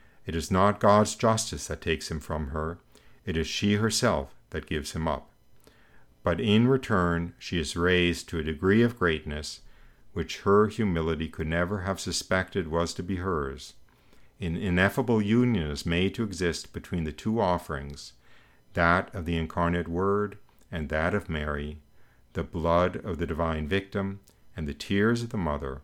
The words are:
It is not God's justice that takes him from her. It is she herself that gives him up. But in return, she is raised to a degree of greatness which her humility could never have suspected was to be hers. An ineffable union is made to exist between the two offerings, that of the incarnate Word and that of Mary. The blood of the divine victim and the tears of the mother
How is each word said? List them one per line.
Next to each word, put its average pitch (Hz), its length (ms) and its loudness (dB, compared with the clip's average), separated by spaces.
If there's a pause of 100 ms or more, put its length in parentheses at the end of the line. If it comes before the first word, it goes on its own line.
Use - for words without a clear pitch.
(280)
It 82 80 -4
is 82 160 -4
not 101 280 4
God's 104 360 6
justice - 500 0
that - 160 -8
takes 80 300 -2
him 80 80 -4
from 78 300 -6
her. 80 280 -4 (480)
It 85 100 -4
is 80 120 -2
she 101 280 0
herself 104 600 0 (160)
that 78 160 -8
gives 73 240 -6
him 80 160 -2
up. 71 240 -4 (920)
But 87 180 0
in 113 280 6
return, 90 720 2
she - 200 -4
is 76 160 -4
raised 87 540 2
to 87 80 -6
a 78 60 -2
degree 92 400 4
of 117 160 0
greatness 78 600 -2 (520)
which - 280 -6
her 104 260 6
humility 82 600 0
could 78 200 -6
never 87 340 0
have 92 180 -4
suspected 92 680 -2
was 85 260 0
to - 80 -6
be 92 140 -4
hers. 76 580 -4 (640)
An 85 180 -2
ineffable 104 640 2
union 107 480 2
is 73 160 -6
made 90 300 2
to 117 80 -4
exist 87 500 -4
between - 300 -6
the 78 80 -4
two 110 280 -2
offerings, 76 760 -2 (600)
that 87 400 4
of 92 120 -6
the 85 120 0
incarnate 85 500 0
Word 101 500 -2 (340)
and 78 180 -6
that 78 240 0
of 101 160 -4
Mary. 76 480 -6 (560)
The 85 100 -2
blood 85 520 2 (100)
of 85 140 -6
the 85 80 -2
divine 80 400 -2
victim 98 520 -4 (380)
and 80 100 -4
the 71 60 -6
tears 110 480 2
of 117 80 -6
the 117 80 -6
mother 69 460 -4